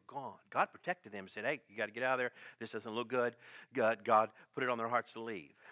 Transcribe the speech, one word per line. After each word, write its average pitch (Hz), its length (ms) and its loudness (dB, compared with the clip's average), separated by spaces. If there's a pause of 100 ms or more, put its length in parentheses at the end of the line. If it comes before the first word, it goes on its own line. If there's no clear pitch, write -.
gone. 123 300 -10 (140)
God 175 200 2
protected - 420 -8
them - 80 -6
and 95 100 -10
said, - 160 -6
"Hey, 143 200 -2
you 101 120 -14
gotta 107 140 -2
get 117 100 -4
out 131 120 2
of 127 40 0
there. 123 140 0 (260)
This 113 140 -8
doesn't 110 200 -6
look 117 160 -2
good." 120 260 2 (380)
God, 113 320 2
God 110 260 6 (240)
put 135 80 -2
it 127 60 2
on 123 80 2
their 113 120 -2
hearts 117 260 0
to 110 60 -10
leave. 98 340 -10 (180)